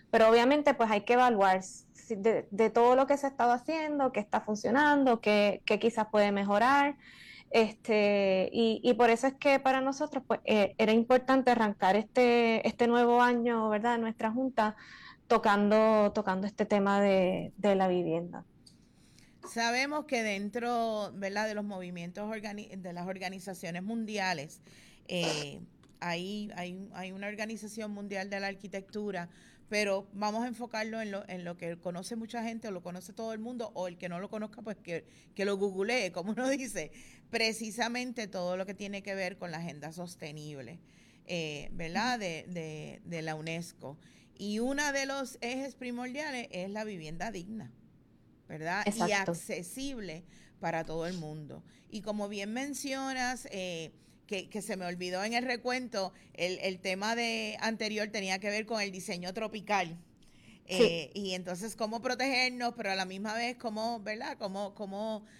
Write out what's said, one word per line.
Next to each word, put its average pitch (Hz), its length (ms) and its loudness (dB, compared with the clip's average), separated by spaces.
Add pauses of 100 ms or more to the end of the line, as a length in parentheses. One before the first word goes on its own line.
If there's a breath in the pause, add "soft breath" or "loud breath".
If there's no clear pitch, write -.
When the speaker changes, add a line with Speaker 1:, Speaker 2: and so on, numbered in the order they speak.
(120 loud breath)
Speaker 1:
pero 220 180 8
obviamente, 277 460 6
pues, 226 160 2
hay 208 100 2
que 240 120 4
evaluar 196 500 6
si - 520 -12
de, 196 360 2
de 214 180 4
todo 240 260 8
lo 269 120 6
que 285 100 4
se 277 80 -2
ha 269 40 0
estado 240 220 2
haciendo, 294 600 0
qué 220 80 -4
está 214 220 -2
funcionando, 254 800 4
qué, 208 440 4
qué 214 140 2
quizás 220 320 2
puede 202 200 6
mejorar. 233 680 4 (520 loud breath)
Este, 208 1040 4
y, 220 300 4
y 240 100 6
por 233 160 6
eso 233 160 4
es 269 100 2
que 269 240 4
para 262 220 2
nosotros, 269 460 -2
pues, - 180 0
eh, 208 320 4
era 220 140 4
importante 254 580 4
arrancar 208 460 4
este, 233 720 4
este 240 200 0
nuevo 240 360 6
año, 233 460 2
¿verdad? 220 280 2
Nuestra 226 340 -2
junta 233 440 0 (520 loud breath)
tocando, 214 840 6
tocando 196 320 -2
este 208 220 -2
tema 202 340 4
de, 185 560 4
de 196 180 4
la 190 120 4
vivienda. 175 580 0 (1040 soft breath)
Speaker 2:
Sabemos 262 580 0
que 240 180 0
dentro, 214 920 -2
¿verdad? 196 320 -2
de 214 60 -4
los 208 120 -4
movimientos 180 640 -8
organi-, 208 460 -10
de 180 160 -10
las 175 140 -6
organizaciones 185 760 -8
mundiales, 196 800 -4 (480 soft breath)
eh, 151 500 -2 (400)
hay, 185 560 -6
hay, 180 380 -10
hay 185 180 -10
una 196 160 -10
organización 214 640 -8
mundial 202 380 -6
de 196 100 -4
la 196 80 -4
arquitectura, 196 840 -8 (380 soft breath)
pero 202 460 0
vamos 214 320 -2
a - 20 -4
enfocarlo 226 540 -6
en 208 100 -6
lo, 196 160 -8
en 180 160 -10
lo 175 140 -8
que 170 200 -8
conoce 180 380 -8
mucha 226 280 -8
gente 226 260 -6
o - 20 -6
lo 175 100 -8
conoce 180 300 -12
todo 226 220 -8
el 220 60 -8
mundo, 233 340 -8
o 180 160 -4
el 175 80 -12
que 185 100 -10
no 175 140 -6
lo 208 80 -8
conozca, 214 320 -8
pues 208 160 -8
que, - 280 -8 (300 soft breath)
que 196 80 -2
lo 202 140 2
googlee, 202 560 0
como 185 180 -4
uno 240 160 -2
dice, 214 440 -2 (380 loud breath)
precisamente 226 960 -2
todo 180 280 -4
lo 190 100 -4
que 202 80 -8
tiene 196 300 -8
que 196 100 -8
ver 185 240 -4
con 175 140 -10
la 156 60 -6
agenda 156 340 -10
sostenible, 151 880 -12 (460 soft breath)
eh, 156 480 -6
¿verdad? 180 400 -4
Speaker 1:
Ujú. 240 60 -4
Speaker 2:
de, 170 280 -8
de, 156 560 -12
de 170 180 -8
la 160 140 -6
unesco. 160 640 -10 (400 soft breath)
Y 208 220 -4
uno 277 340 0
de 269 120 -2
los 269 360 -6
ejes 262 340 -6
primordiales 247 760 -6
es 185 180 -6
la 214 140 -6
vivienda 175 480 -8
digna, 190 400 -10 (760)
¿verdad? 165 380 -4
Y 208 40 0
Speaker 1:
Exacto. 202 420 0
Speaker 2:
accesible 185 920 -8 (360 soft breath)
para 165 240 -4
todo 160 240 -6
el 185 60 -6
mundo. 156 500 -10 (260 soft breath)
Y 214 120 -10
como 208 280 -4
bien 202 240 -6
mencionas, 262 960 -4
eh, 180 400 -8 (360 soft breath)
que, 185 220 -6
que 208 120 -8
se 185 160 -6
me 180 80 -6
olvidó 180 380 -4
en 226 100 -2
el 247 120 0
recuento, 240 680 -4 (200 soft breath)
el, 180 260 -2
el 185 200 -4
tema 196 360 -2
de 226 440 -2
anterior 214 500 -2
tenía 196 300 -2
que 208 100 -6
ver 208 160 -4
con 220 160 -4
el 202 100 -4
diseño 185 420 -8
tropical. 202 640 -4 (720 soft breath)
Speaker 1:
Sí. 190 140 2
Speaker 2:
Eh, 165 320 2
y 196 200 -6
entonces 185 420 -8
cómo 220 260 -6
protegernos, 247 760 0
pero 208 160 -6
a 190 40 -2
la 190 100 -2
misma 196 300 -6
vez 240 220 -4
cómo, 226 420 -4
¿verdad? 220 400 -8
Cómo, 202 340 -6
cómo, 214 520 -6 (140 loud breath)